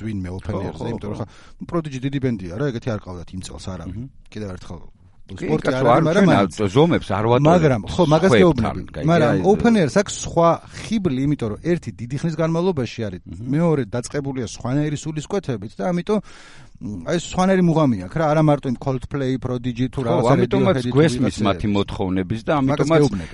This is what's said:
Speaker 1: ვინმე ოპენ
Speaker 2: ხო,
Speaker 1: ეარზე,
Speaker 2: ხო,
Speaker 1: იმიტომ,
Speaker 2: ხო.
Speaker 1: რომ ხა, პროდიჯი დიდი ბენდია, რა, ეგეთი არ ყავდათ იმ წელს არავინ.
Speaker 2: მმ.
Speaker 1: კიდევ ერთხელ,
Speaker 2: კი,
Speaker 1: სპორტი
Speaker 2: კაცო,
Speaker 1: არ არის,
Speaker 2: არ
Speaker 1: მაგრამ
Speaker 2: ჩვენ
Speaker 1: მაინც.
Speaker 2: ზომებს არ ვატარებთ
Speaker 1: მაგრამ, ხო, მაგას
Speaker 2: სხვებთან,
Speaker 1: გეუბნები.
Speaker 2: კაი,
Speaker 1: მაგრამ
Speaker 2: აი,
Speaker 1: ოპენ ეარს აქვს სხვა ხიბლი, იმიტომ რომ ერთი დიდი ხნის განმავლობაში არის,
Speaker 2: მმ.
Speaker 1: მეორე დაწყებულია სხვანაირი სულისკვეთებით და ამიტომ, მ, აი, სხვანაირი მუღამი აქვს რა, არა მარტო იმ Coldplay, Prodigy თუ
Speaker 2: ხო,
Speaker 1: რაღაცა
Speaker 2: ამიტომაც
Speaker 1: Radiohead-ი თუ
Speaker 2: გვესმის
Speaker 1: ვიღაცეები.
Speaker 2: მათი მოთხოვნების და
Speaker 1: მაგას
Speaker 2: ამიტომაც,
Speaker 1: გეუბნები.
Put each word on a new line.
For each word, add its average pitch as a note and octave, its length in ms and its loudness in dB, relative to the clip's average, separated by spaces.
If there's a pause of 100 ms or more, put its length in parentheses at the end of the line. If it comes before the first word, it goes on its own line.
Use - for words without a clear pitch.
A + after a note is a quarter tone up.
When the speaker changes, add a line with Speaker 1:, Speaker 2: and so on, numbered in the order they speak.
Speaker 1:
ვინმე G2+ 260 -6
ოპენ F#2 260 -8
Speaker 2:
ხო, G2 60 -4
Speaker 1:
ეარზე, F2+ 140 -8
Speaker 2:
ხო, - 100 -8
Speaker 1:
იმიტომ, A2 220 -6
Speaker 2:
ხო. G#2 80 -6
Speaker 1:
რომ B2 80 -8
ხა, - 480 -18
პროდიჯი D#3 300 -4
დიდი C#3 180 -2
ბენდია, G#2 400 -4
რა, C#3+ 80 -2
ეგეთი A#2+ 240 -6
არ G#2 80 -2
ყავდათ F#2 320 -14
იმ F#2 100 -10
წელს - 240 -14
არავინ. F2+ 300 -10
Speaker 2:
მმ. A#2+ 120 -12 (200)
Speaker 1:
კიდევ G#2+ 240 -10
ერთხელ, F2 300 -14 (420)
Speaker 2:
კი, - 180 -14
Speaker 1:
სპორტი D#3 240 -2
Speaker 2:
კაცო, D3 80 0
Speaker 1:
არ B2+ 80 0
არის, B2+ 80 4
Speaker 2:
არ C3+ 160 6
Speaker 1:
მაგრამ F#3 200 4
Speaker 2:
ჩვენ E3+ 40 6
Speaker 1:
მაინც. G2+ 240 4 (160)
Speaker 2:
ზომებს C#3 400 4
არ G#2 160 0
ვატარებთ B2+ 240 4
Speaker 1:
მაგრამ, D#3 400 4
ხო, - 160 2
მაგას D#3+ 240 4
Speaker 2:
სხვებთან, F#3 160 8
Speaker 1:
გეუბნები. A#2+ 360 2 (120)
Speaker 2:
კაი, - 120 -6
Speaker 1:
მაგრამ D#3 280 4
Speaker 2:
აი, F#2+ 80 2
Speaker 1:
ოპენ G#3+ 320 4
ეარს F3 240 2
აქვს G3+ 240 0
სხვა E3 280 2 (360)
ხიბლი, F3 380 -2
იმიტომ C#3+ 260 0
რომ G#2 160 -8
ერთი D#3+ 260 -2
დიდი A#2 300 -10
ხნის D#3+ 160 -2
განმავლობაში E3 640 -2
არის, F#2+ 200 -8
Speaker 2:
მმ. E2+ 280 -14
Speaker 1:
მეორე D3+ 360 2
დაწყებულია B2+ 600 -6
სხვანაირი C#3+ 560 -4
სულისკვეთებით D3 720 -6
და F#3+ 160 -10
ამიტომ, F3 300 0 (540)
მ, G2 360 -10
აი, E3+ 80 0
სხვანაირი F#3 480 2
მუღამი D3+ 380 4
აქვს F2+ 160 -8
რა, D#3+ 80 0
არა D3+ 160 2
მარტო D3 260 2
იმ A#2+ 80 -2
Coldplay, C3 540 -4 (100)
Prodigy B2 460 -4
თუ - 100 -8
Speaker 2:
ხო, C3 80 -2
Speaker 1:
რაღაცა A2+ 240 2
Speaker 2:
ამიტომაც F3+ 460 4
Speaker 1:
Radiohead-ი B2+ 100 -2
თუ A#2+ 80 -4
Speaker 2:
გვესმის C3 320 4
Speaker 1:
ვიღაცეები. G#2 220 -2
Speaker 2:
მათი G2 260 0
მოთხოვნების F#2+ 720 -2
და E3+ 100 0
Speaker 1:
მაგას D3 80 2
Speaker 2:
ამიტომაც, D3 400 4
Speaker 1:
გეუბნები. G2+ 320 0